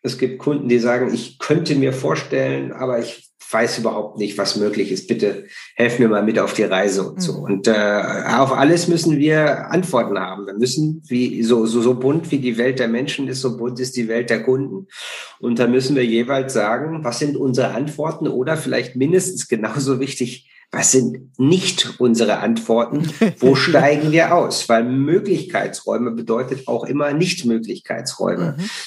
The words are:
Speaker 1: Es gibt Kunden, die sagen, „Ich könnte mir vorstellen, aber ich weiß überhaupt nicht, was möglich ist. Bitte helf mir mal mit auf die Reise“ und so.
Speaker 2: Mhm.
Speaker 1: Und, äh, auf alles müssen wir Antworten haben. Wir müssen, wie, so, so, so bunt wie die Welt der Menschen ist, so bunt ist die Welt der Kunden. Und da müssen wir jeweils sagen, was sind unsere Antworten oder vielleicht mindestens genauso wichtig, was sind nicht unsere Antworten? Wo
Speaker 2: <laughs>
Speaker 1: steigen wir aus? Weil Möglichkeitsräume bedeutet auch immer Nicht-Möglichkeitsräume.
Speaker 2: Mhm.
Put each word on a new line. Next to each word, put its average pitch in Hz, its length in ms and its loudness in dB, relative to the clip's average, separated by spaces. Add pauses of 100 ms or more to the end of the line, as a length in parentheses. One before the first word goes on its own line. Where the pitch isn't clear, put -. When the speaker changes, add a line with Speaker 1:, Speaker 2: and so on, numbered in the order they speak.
Speaker 1:
Es 110 120 -6
gibt 131 200 -2
Kunden, 143 300 -2
die 120 100 4
sagen, 120 340 0
„Ich - 260 -8
könnte 156 360 0
mir 135 180 2
vorstellen, 135 800 -4
aber 127 280 -4
ich - 260 -10 (240)
weiß 117 280 0
überhaupt 107 400 -4
nicht, 101 200 -4
was 98 180 -2
möglich 104 340 -2
ist. 92 160 -6
Bitte 101 380 -2 (320)
helf 120 220 0
mir 117 100 6
mal 104 140 2
mit 107 160 2
auf 98 160 0
die 107 100 2
Reise“ 95 440 0
und - 120 -10
so. 175 140 -4
Speaker 2:
Mhm. - 100 -8
Speaker 1:
Und, 101 240 0
äh, 104 340 2 (360)
auf 131 140 4
alles 151 360 4
müssen 165 300 2
wir 156 520 2
Antworten 120 480 0
haben. 95 280 -8
Wir 98 80 -10
müssen, 156 540 0
wie, 123 340 0
so, 113 240 4
so, 113 140 2
so 123 140 4
bunt 139 380 0
wie 143 60 0
die 123 200 -2
Welt 123 200 0
der 120 100 0
Menschen 131 400 -2
ist, 131 140 -6
so 117 140 -2
bunt 117 220 -6
ist 127 180 -6
die 113 120 -2
Welt 117 220 -2
der 110 120 0
Kunden. 131 460 -2 (500)
Und 120 200 -2
da 123 80 4
müssen 127 300 2
wir 127 80 2
jeweils 123 500 0
sagen, 131 500 -2
was 120 140 -4
sind 143 180 -2
unsere 127 360 0
Antworten 151 540 -4
oder 131 300 -2
vielleicht 123 400 -4
mindestens 185 520 0
genauso 123 520 -2
wichtig, - 480 -6 (240)
was - 180 0
sind - 480 0
nicht - 640 2
unsere 113 380 4
Antworten? 117 680 0 (300)
Wo 131 160 8
Speaker 2:
<laughs> - 120 2
Speaker 1:
steigen 151 440 4
wir 160 240 4
aus? - 340 0
Weil 113 140 4
Möglichkeitsräume 131 1300 0
bedeutet 117 560 -4
auch 117 180 -4
immer 143 280 -2
Nicht-Möglichkeitsräume. 117 1500 -2
Speaker 2:
Mhm. 190 120 -6 (160)